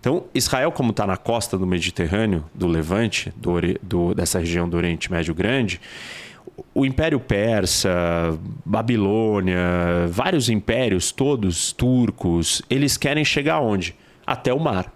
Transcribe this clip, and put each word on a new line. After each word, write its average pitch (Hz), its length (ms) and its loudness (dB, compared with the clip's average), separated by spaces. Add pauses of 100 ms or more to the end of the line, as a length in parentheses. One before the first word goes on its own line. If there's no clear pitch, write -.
Então, 160 240 0 (100)
Israel, 139 380 2
como 120 200 0
tá 104 140 0
na 95 120 0
costa 113 400 -2
do 92 80 0
Mediterrâneo, 90 760 0 (100)
do 90 120 -2
Levante, 85 680 0
do 85 160 -4
Ori-, 87 300 0
do, 87 320 0
dessa 90 240 -2
região 85 280 0
do 87 120 -2
Oriente 85 340 -2
Médio 82 220 -2
Grande, 98 440 0 (960)
o 135 120 2
Império 147 340 0
Persa, 101 720 0 (720)
Babilônia, 104 920 2 (500)
vários 123 400 0
impérios, 110 640 0
todos 117 600 0
turcos, 110 1000 2
eles 135 260 2
querem 147 280 0
chegar 147 320 0
aonde? 101 380 0 (320)
Até 123 280 -2
o 139 40 0
mar 120 380 -2